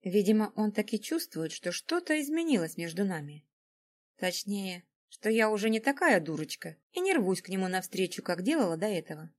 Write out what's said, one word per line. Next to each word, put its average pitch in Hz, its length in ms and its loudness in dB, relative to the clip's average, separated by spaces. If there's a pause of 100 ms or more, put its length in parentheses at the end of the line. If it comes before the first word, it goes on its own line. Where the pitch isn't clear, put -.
Видимо, 208 520 4
он 214 160 0
таки 208 280 -2
чувствует, 160 520 -6
что - 200 -6
что-то 320 480 -2
изменилось 285 580 0
между 170 280 -4
нами. 151 400 -6 (720)
Точнее, 185 680 -4 (260)
что - 200 -4
я 220 200 4
уже 214 200 2
не 220 100 2
такая 269 400 4
дурочка 156 580 -6 (140)
и - 80 -6
не 381 140 2
рвусь 190 280 2
к - 80 -18
нему 190 180 0
навстречу, 185 560 -2
как 180 200 -2
делала 208 340 2
до 190 100 0
этого. 160 520 -4